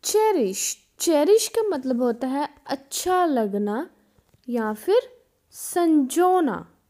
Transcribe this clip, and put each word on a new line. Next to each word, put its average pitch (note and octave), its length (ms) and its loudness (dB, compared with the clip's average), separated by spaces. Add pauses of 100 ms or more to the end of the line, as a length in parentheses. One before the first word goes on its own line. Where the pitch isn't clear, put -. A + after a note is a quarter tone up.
चेरिश, F#4+ 840 0 (100)
चेरिश F4 500 2
का A4 200 -2
मतलब C4 340 -2
होता A#3+ 240 -2
है C#4 280 -4 (120)
अच्छा F4+ 600 -2
लगना G#3+ 640 -2 (580)
या A3+ 240 -2
फिर F#4+ 520 -2 (260)
संजोना। D#4+ 1200 0 (160)